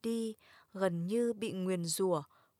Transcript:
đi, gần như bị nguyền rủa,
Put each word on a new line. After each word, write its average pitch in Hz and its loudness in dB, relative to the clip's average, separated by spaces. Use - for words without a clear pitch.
đi, 226 -2
gần 175 0
như 233 2
bị 214 -4
nguyền 185 0
rủa, 170 2